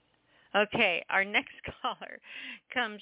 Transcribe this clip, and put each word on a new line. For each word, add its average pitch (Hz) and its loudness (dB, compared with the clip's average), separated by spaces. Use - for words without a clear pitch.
okay, 202 4
our 190 4
next 220 -2
<laughs> - -12
caller - -8
comes 214 -2